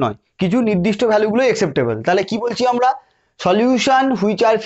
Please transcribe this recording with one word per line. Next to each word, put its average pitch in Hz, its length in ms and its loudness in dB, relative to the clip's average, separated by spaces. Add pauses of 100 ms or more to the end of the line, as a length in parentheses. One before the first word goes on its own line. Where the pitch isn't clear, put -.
নয়, 107 120 -4 (240)
কিছু 185 180 0 (120)
নির্দিষ্ট 190 320 0 (100)
ভ্যালুগুলো 214 360 0
অ্যাকসেপ্টেবল। 139 480 -2 (100)
তাহলে 202 240 0
কি 220 140 -4
বলছি 233 180 -4 (100)
আমরা, 247 160 0 (580)
solution 247 580 2 (200)
which 208 240 0
are 220 180 2